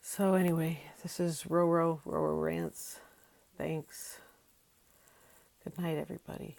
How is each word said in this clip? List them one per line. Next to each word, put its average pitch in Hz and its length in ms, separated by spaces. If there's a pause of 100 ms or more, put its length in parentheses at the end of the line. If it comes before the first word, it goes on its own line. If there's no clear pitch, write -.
So 196 320
anyway, 165 460 (220)
this - 180
is 170 280
Roro, 165 580
Roro 156 360
Rants. 165 580 (580)
Thanks. - 600 (1500)
Good - 140
night, 165 200
everybody. - 600